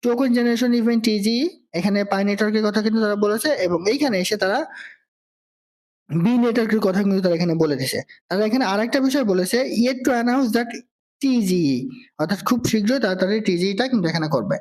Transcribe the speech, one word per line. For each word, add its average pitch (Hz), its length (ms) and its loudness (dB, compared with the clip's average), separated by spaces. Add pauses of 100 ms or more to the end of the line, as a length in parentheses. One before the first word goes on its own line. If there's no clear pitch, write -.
টোকেন 240 300 2
জেনারেশন 240 420 2
ইভেন্ট 233 300 2
টিজি।" 226 440 0 (240)
এখানে 202 320 0
পাই 196 200 0
নেটওয়ার্কের 214 420 0
কথা 208 160 0
কিন্তু 220 200 0
তারা 208 140 0
বলেছে 208 320 0
এবং 180 420 0
এইখানে 254 300 0
এসে 185 160 -2
তারা 202 280 0 (1600)
বি 240 140 2
নেটওয়ার্কের 226 420 2
কথা 196 220 0
কিন্তু 196 200 2
তারা 180 120 2
এখানে 165 200 0
বলে 160 220 2
দিছে। 131 260 -4 (260)
তারা 196 160 0
এখানে 233 200 0
আরেকটা 214 360 0
বিষয় 262 240 0
বলেছে, 185 380 0
"Yet 247 340 0 (120)
to 269 40 0 (100)
announce 240 300 0
that 233 140 0 (540)
টিজি", 185 680 0 (300)
অর্থাৎ 160 260 -2
খুব 247 200 0
শীঘ্রই 220 360 0
তারা 196 140 0
তাদের 196 300 0
টিজিটা 196 440 0
কিন্তু 214 200 0
এখানে 160 200 -2
করবে। 120 320 -2